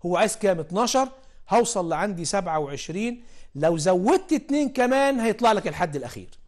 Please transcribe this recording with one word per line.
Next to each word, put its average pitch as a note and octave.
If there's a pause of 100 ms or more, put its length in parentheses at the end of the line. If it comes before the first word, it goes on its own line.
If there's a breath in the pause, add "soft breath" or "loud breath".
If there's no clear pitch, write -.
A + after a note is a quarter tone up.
هو F3
عايز G#3
كام؟ F#3
اتناشر. A3+ (400 soft breath)
هوصل G3+
لعندي F3
سبعة E3+
وعشرين. E3 (320 soft breath)
لو D#3+
زودت F#3
اتنين C#4+
كمان C4
هيطلع A3+
لك G3
الحد D#3
الأخير. A#2 (180)